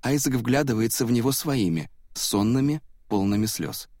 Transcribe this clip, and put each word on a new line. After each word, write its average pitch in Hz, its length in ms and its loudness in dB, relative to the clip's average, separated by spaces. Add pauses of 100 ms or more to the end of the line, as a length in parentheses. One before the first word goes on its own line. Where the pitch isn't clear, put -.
Айзек 135 340 0
вглядывается 120 680 0
в 113 60 0
него 123 200 2
своими, 101 580 -2 (240)
сонными, 131 680 0 (280)
полными 104 380 0
слез. - 420 -8 (100)